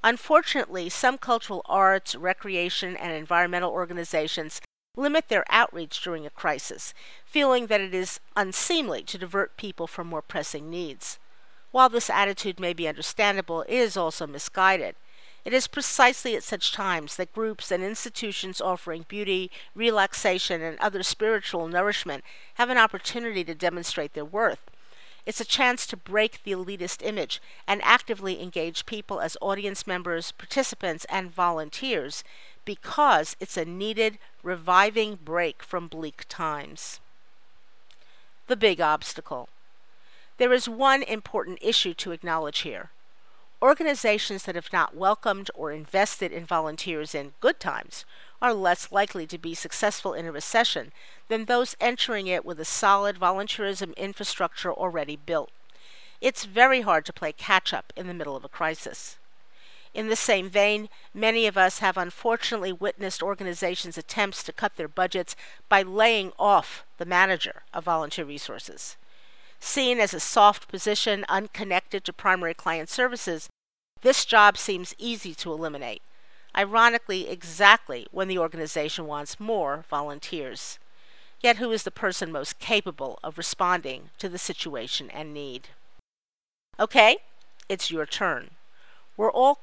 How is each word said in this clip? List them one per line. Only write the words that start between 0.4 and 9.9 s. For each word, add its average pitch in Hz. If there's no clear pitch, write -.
some 262
cultural 226
arts, 190
recreation, 180
and 170
environmental 175
organizations 165
limit 285
their 202
outreach 170
during 160
a 147
crisis, -
feeling 254
that 208
it 190
is 185
unseemly 202
to -
divert 180
people 180
from 170